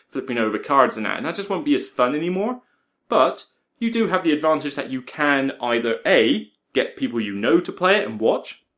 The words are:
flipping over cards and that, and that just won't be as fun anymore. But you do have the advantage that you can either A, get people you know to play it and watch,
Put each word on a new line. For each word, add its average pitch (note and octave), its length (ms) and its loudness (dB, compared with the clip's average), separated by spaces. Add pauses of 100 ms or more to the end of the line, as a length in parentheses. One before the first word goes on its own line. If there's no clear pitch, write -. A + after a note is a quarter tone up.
flipping B2 280 -6
over A2 220 0
cards B2+ 380 4
and A2 80 -6
that, G2 100 -4
and B2 100 -6
that E3 100 -4
just G3 140 -8
won't F3+ 140 -4
be C#3+ 120 2
as - 120 -2
fun B2+ 260 0
anymore. F#3 480 -4 (460)
But - 380 2 (340)
you A3+ 100 -2
do A3+ 180 2
have E3+ 180 -2
the D#3 80 4
advantage D3+ 420 0
that C#3+ 140 -6
you C3 120 -6
can C#3 600 0
either A#2 440 0
A, E3+ 460 2 (200)
get - 240 -2
people A#2 240 -4
you G2+ 140 -4
know A#2+ 260 2
to E3+ 120 -4
play F#3 260 2
it G3 100 -2
and A2 120 -8
watch, - 440 0 (140)